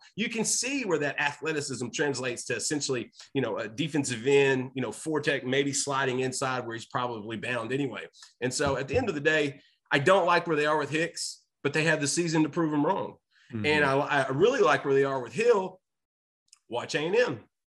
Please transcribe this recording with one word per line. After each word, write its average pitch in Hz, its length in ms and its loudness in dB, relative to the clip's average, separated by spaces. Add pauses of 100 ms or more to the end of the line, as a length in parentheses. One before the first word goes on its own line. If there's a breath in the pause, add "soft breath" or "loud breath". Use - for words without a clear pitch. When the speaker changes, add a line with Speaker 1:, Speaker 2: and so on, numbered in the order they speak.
(140)
Speaker 1:
you 220 140 -4
can 220 160 -2
see 262 400 -2
where 175 140 0
that 143 200 -2
athleticism 139 760 -4
translates 127 520 -4
to 120 100 -4
essentially, 131 540 -4 (220 loud breath)
you 139 80 -2
know, 113 160 -2
a 110 120 -6
defensive 123 580 -4
end, 139 480 4
you 131 80 -4
know, 110 100 -4
four 156 280 -4
tech, 143 260 -2
maybe 139 260 0
sliding 135 480 -2
inside 127 460 -4
where 117 100 -8
he's 110 100 -12
probably 117 520 -6
bound 113 340 -4
anyway. 123 320 -4 (380 loud breath)
And 127 100 0
so 139 240 0
at 135 100 -4
the 214 120 0
end 247 100 0
of 180 60 -2
the 143 60 -4
day, 147 420 0 (280 soft breath)
I 151 80 4
don't 175 280 6
like 175 200 4
where 165 100 0
they 147 100 2
are 151 120 4
with 139 120 -2
Hicks, - 480 -4 (240)
but 139 100 0
they 156 120 2
have 156 160 4
the 143 80 0
season 160 340 2
to 151 60 2
prove 156 240 0
him 147 120 2
wrong. 170 300 -2 (380 soft breath)
Speaker 2:
Mm-hmm. 110 140 -2
Speaker 1:
And 151 180 4
I, 135 120 4
I 139 340 2
really 214 300 4
like 147 240 4
where 139 100 2
they 139 100 6
are 135 160 -2
with 117 120 -10
Hill. 196 480 2 (880)
Watch 117 280 -6
A - 20 -2
and 165 160 -2
M. 202 260 2 (260)